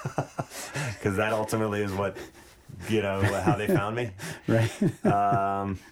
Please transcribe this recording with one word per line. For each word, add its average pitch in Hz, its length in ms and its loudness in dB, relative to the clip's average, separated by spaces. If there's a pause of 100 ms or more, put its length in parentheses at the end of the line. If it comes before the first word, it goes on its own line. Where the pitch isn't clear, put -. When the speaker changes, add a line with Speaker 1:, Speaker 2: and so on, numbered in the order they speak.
Speaker 1:
<laughs> - 0 - (1000)
'cause 101 140 0
that 107 160 0
ultimately 107 500 0
is 98 100 -2
what, 98 240 -2 (720)
you 107 140 4
know, 98 200 0
how 101 340 2
they 104 120 -2
found 107 280 2
me. 120 140 -2 (180)
Speaker 2:
<laughs> - 200 -8
Right. 113 580 2
Speaker 1:
Um, 98 720 2 (140)